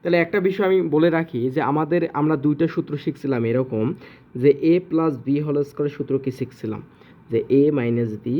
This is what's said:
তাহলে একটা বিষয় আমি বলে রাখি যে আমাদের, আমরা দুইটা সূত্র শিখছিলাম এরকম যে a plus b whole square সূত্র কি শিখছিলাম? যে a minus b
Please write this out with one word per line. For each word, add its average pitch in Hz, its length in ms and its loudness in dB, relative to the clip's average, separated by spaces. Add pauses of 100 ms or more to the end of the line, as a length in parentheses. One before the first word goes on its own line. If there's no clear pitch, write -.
তাহলে 175 240 2
একটা 170 140 -2 (100)
বিষয় 190 220 0
আমি 190 80 4 (160)
বলে 156 140 6 (100)
রাখি 160 220 -4 (140)
যে 156 60 0 (100)
আমাদের, 156 300 0 (200)
আমরা 156 240 0
দুইটা 151 300 2
সূত্র 160 180 -6 (120)
শিখছিলাম 135 460 -4
এরকম 123 340 0 (580)
যে 139 80 8 (220)
a - 20 6 (140)
plus 160 240 0 (140)
b - 20 -6 (160)
whole 143 160 -2 (100)
square 147 260 -4
সূত্র 135 180 -4 (100)
কি 131 140 -2
শিখছিলাম? 107 420 -8 (500)
যে 113 80 0 (200)
a 143 40 6 (160)
minus 117 340 -2 (120)
b - 20 -6 (140)